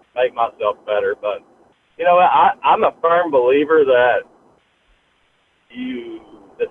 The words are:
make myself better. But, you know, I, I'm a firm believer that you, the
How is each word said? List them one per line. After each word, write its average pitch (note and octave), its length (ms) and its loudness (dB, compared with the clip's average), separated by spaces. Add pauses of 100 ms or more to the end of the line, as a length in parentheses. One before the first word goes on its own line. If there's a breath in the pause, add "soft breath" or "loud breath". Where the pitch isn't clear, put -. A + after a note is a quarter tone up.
(140)
make B2 200 -4
myself A2 420 -4 (100)
better. G#2 340 -4
But, G2+ 220 -8 (560)
you E3 60 -8
know, F3 140 4
I, E3+ 320 4 (140)
I'm F#3 200 2
a C#3+ 80 0 (100)
firm E3+ 280 0
believer C#3+ 540 2
that B2 360 2 (1500)
you, A#2+ 500 -12 (380)
the A#2 120 -4